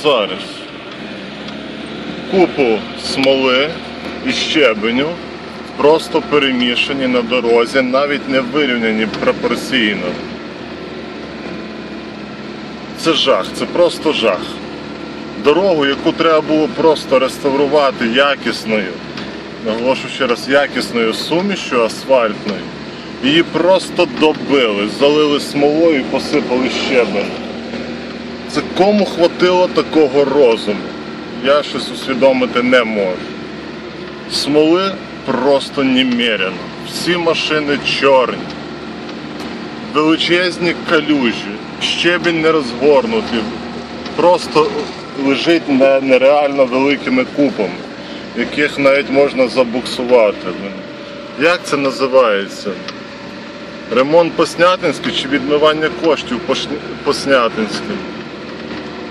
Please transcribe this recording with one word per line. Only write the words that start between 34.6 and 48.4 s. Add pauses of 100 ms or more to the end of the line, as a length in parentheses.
просто
немерено. (320)
Всі
машини (220)
чорні. (1600)
Величезні (160)
калюжі. (300)
Щебінь
не
розгорнутий. (760)
Просто (560)
лежить
не-,
нереально
великими (120)
купами, (640)
яких